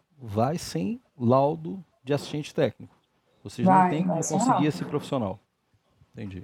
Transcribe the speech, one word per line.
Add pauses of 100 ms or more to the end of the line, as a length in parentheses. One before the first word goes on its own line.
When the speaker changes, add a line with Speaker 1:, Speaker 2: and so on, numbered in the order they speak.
(200)
Speaker 1:
vai
sem (160)
laudo (200)
de
assistente
técnico. (480)
Vocês
não
Speaker 2:
Vai,
Speaker 1:
têm
como
Speaker 2:
vai
sem
Speaker 1:
conseguir
Speaker 2:
laudo.
Speaker 1:
esse
profissional. (760)
Entendi.